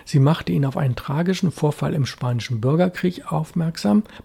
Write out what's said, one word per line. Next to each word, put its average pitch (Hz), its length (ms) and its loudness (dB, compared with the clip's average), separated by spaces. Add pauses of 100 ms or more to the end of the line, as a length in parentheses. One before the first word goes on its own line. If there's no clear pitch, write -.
Sie 151 120 2
machte 147 320 4
ihn 156 140 2
auf 135 140 -2
einen 131 180 0
tragischen 175 560 -2
Vorfall 147 400 -2
im 143 140 0
Spanischen 120 560 -4
Bürgerkrieg 180 680 0
aufmerksam, 170 720 0 (220)